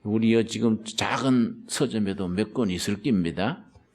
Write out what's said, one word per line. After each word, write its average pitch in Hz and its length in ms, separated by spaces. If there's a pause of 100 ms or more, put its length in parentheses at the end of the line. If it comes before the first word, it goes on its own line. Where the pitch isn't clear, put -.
우리요, 110 420
지금 110 400
작은 123 800
서점에도 104 600
몇 98 260
권 113 160
있을 101 320
겁니다. 95 640 (300)